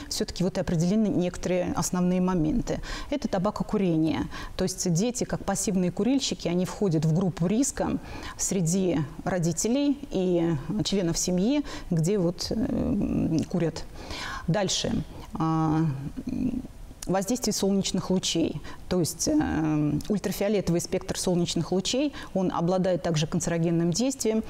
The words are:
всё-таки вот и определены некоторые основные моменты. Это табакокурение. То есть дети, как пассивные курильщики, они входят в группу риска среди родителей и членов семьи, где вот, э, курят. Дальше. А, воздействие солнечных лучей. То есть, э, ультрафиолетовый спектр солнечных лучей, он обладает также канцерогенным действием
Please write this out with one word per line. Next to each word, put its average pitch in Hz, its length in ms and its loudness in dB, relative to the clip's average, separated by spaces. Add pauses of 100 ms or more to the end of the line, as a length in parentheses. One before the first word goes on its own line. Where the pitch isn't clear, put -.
(100)
всё-таки - 340 -2
вот 190 140 0
и - 20 0
определены 185 480 2
некоторые 175 680 0
основные 180 440 2
моменты. 180 600 0 (300)
Это 285 160 -2
табакокурение. 185 1000 0 (280)
То 185 80 0
есть - 280 -2
дети, 208 320 0
как - 220 -6
пассивные 185 440 0
курильщики, 226 560 0
они 175 200 2
входят 160 400 2
в 156 80 4
группу 175 320 2
риска 214 520 0 (380)
среди 180 600 0 (260)
родителей 214 720 2 (140)
и 170 440 2 (300)
членов 170 320 0
семьи, 202 460 2 (280)
где 175 280 2
вот, 175 320 0
э, - 880 0 (100)
курят. 160 360 0 (640)
Дальше. 185 460 0 (460)
А, 160 480 2 (1200)
воздействие 196 480 0
солнечных 196 560 0
лучей. 165 500 0 (280)
То 185 120 2
есть, - 280 0
э, 156 640 2 (160)
ультрафиолетовый 196 720 0
спектр - 380 -4
солнечных 175 540 0
лучей, 247 400 2 (220)
он 190 180 2
обладает 180 500 2
также 160 240 0
канцерогенным 170 640 2
действием 220 580 0